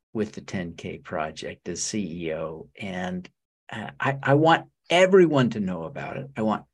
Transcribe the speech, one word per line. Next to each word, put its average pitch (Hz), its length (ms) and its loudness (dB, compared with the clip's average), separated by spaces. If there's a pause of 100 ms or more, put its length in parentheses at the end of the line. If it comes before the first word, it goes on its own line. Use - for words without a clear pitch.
(120)
with 107 200 -4
the - 80 -14
ten 87 340 -8
K 82 240 -12
Project - 680 -8
as 110 140 -6
C 90 440 -6
E 78 80 -4
O. 80 340 -8 (100)
And, 92 500 -8 (440)
uh, 107 260 -10
I, 135 240 -2
I 139 120 4
want 160 320 6 (240)
everyone 170 600 6
to 113 100 -4
know 92 240 -4
about 71 340 -8
it. - 180 -12
I 110 60 -2
want 107 320 0